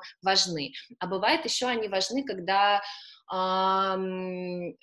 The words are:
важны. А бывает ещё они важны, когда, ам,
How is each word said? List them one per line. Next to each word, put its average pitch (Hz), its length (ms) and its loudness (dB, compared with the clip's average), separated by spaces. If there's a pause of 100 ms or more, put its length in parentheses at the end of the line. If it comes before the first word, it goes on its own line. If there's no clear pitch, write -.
(220)
важны. 180 520 0 (260)
А 180 80 -4
бывает 214 380 2
ещё 247 220 -2
они 226 200 -2
важны, 196 360 0
когда, 202 580 2 (460)
ам, 185 1600 0